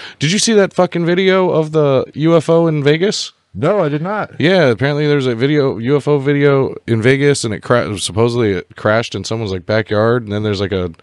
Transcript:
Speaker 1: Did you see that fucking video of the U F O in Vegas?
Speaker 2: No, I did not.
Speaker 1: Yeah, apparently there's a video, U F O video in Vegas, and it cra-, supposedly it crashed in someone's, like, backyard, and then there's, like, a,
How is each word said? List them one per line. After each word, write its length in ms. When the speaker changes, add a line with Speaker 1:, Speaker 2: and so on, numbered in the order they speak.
Speaker 1:
Did 100
you 80
see 160
that 180
fucking 320
video 460
of 220
the 320
U 220
F 120
O 200
in 160
Vegas? 480
Speaker 2:
No, 280
I 40
did 140
not. 380
Speaker 1:
Yeah, 260
apparently 400
there's 200
a 100
video, 420
U 180
F 120
O 100
video 560
in 140
Vegas, 420
and 100
it 80
cra-, 360
supposedly 540
it 220
crashed 400
in 80
someone's, 300
like, 120
backyard, 600
and 80
then 100
there's, 180
like, 120
a, 180